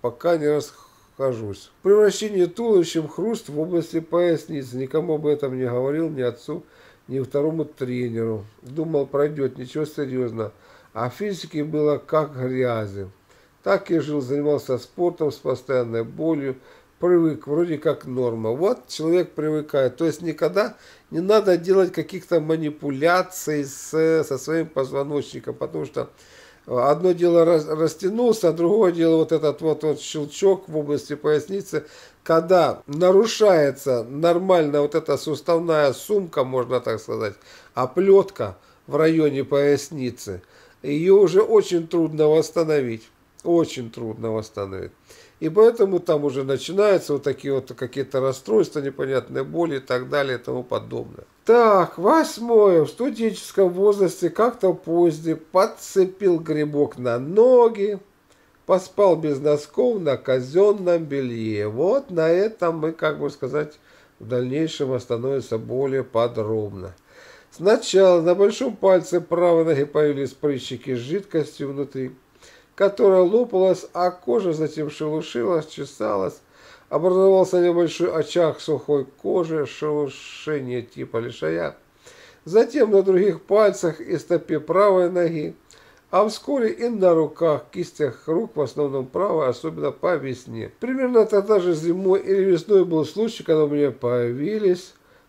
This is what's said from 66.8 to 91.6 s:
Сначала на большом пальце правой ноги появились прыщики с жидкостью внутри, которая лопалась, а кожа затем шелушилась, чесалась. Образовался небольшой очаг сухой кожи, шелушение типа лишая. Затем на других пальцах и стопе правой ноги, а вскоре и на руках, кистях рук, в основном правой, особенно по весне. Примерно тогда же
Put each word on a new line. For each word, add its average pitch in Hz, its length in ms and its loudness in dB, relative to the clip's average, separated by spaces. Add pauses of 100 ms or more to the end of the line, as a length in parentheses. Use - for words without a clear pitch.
Сначала 185 680 4
на 170 140 4
большом 220 420 0
пальце 180 420 2
правой 170 460 2
ноги 143 180 2
появились 147 480 0
прыщики 131 640 -6
с 123 40 -4
жидкостью 147 760 -6
внутри, 135 420 -8 (600)
которая 196 460 4
лопалась, 190 720 2
а 180 160 0
кожа 196 420 -2
затем 151 380 -4
шелушилась, 156 800 -4
чесалась. - 760 -6 (480)
Образовался 185 720 4
небольшой 175 500 2
очаг 160 480 0
сухой 143 460 -2
кожи, 160 640 -2
шелушение 135 1160 -6
типа 127 360 -10
лишая. 147 600 -6 (680)
Затем 226 440 2
на 196 140 6
других 190 400 2
пальцах 196 580 2
и - 160 -4
стопе 160 420 -2
правой 185 520 2
ноги, 170 440 -2 (540)
а 196 180 2
вскоре 226 440 -2
и 233 180 -4
на 185 240 4
руках, 156 580 0
кистях 151 540 -6
рук, 160 300 -4
в 151 60 -2
основном 135 440 -4
правой, 160 440 -2
особенно 151 420 -6
по 170 240 -2
весне. 120 640 -8
Примерно 247 480 2
тогда 208 320 4
же 175 160 0